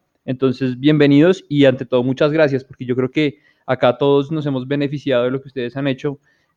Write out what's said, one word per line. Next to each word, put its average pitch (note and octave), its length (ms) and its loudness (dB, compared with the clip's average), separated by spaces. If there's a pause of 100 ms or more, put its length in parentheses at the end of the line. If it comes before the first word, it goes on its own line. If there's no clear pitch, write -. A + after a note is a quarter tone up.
(240)
Entonces, C3 540 -4
bienvenidos D3 720 4
y C#3+ 160 2
ante C3 200 2
todo, B2 200 0
muchas C3+ 260 0
gracias, C#3+ 340 0
porque - 200 -18
yo B2 100 -4
creo B2+ 160 -2
que D3+ 280 -2 (280)
acá C#3 320 0
todos C#3+ 320 0
nos D#3 160 -6
hemos C3 220 -6
beneficiado C#3 560 -2
de B2+ 80 -2
lo C3+ 80 -6
que C#3 80 -20
ustedes B2 280 -8
han C#3+ 120 -4
hecho, C3+ 320 -6 (360)